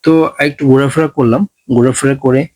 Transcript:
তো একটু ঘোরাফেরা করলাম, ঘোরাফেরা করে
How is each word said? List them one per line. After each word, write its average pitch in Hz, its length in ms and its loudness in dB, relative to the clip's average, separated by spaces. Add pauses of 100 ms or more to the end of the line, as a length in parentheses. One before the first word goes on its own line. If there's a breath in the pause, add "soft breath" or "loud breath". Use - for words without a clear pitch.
তো 160 80 2 (360)
একটু 143 220 -8
ঘোরাফেরা 139 380 2
করলাম, 131 340 0 (320)
ঘোরাফেরা 127 400 0 (100)
করে 131 160 2 (160)